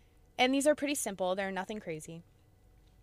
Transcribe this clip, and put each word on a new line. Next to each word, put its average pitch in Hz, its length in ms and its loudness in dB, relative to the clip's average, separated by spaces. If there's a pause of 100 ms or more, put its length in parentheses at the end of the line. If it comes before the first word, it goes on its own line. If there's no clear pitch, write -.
(400)
And 254 120 6
these 269 140 2
are 302 80 8
pretty 285 220 0
simple. 185 400 -2
They're 196 160 -2
nothing 190 280 -6
crazy. 165 440 -10 (800)